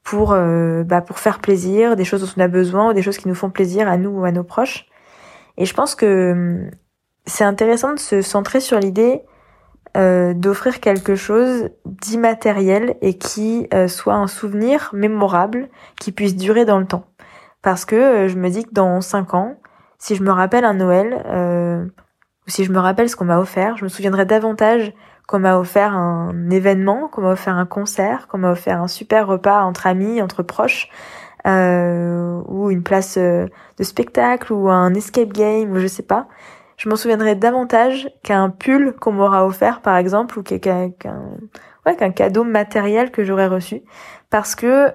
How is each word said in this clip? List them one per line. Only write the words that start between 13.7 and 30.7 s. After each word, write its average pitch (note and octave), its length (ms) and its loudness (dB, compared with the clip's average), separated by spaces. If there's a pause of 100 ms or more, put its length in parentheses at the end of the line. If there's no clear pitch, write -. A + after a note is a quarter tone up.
euh, F#3 140 2
soit G3+ 260 -2
un G3+ 140 0
souvenir A3 680 -2
mémorable, G#3 760 0 (300)
qui - 120 -8
puisse G3+ 240 -2
durer G#3 280 2
dans G#3 160 4
le F#3+ 60 -2
temps. F#3 200 -6 (560)
Parce F3+ 240 -2
que, G#3+ 100 0
euh, A#3 320 4
je F#3 100 -2
me F3+ 120 0
dis G3+ 140 -4
que A3+ 80 -14
dans F#3 300 2
cinq F#3+ 320 -4
ans, G3+ 240 -2 (400)
si - 180 -4
je F#3+ 80 -2
me G3 80 2
rappelle F#3+ 320 2
un G#3+ 120 2
Noël, F#3+ 500 2
euh, F3 600 -2
ou - 640 -20
si G3 120 0
je F#3 80 0
me F#3 80 2
rappelle F#3+ 300 2
ce A#3 60 -8
qu'on F#3+ 100 -4
m'a F3 140 2
offert, F#3+ 380 -2
je G#3 60 -10
me F#3+ 60 -6
souviendrai G3 360 0
davantage A3 680 2 (340)
qu'on G3+ 120 0
m'a F#3 180 4
offert G3+ 360 2
un E3+ 560 -4
événement, G3 580 2
qu'on A3+ 140 -8
m'a F#3 120 2
offert F#3 220 -4
un F3+ 100 0
concert, G3+ 600 -4
qu'on - 100 -8
m'a F#3 140 0
offert F3 300 -2
un F3+ 60 -4
super G#3+ 400 0
repas G3 360 2
entre F#3 240 -2
amis, G3+ 340 0
entre F#3 200 -6
proches, - 480 -4 (580)